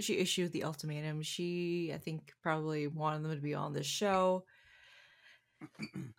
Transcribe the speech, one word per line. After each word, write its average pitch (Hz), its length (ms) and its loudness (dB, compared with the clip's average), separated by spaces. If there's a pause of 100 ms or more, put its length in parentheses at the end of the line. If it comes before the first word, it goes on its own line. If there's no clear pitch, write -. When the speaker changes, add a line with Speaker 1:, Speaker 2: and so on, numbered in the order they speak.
Speaker 1:
she - 180 2
issued 180 340 2
the - 120 -2
ultimatum. 151 580 -4
She, 175 720 -2
I 160 40 -6
think, 160 340 -6 (100)
probably 156 440 0
wanted 151 360 0
them 156 140 -2
to 143 60 -4
be 147 120 0
on 147 200 -2
this 143 120 -2
show. 185 600 4 (1120)
Speaker 2:
<clears throat> - 580 -10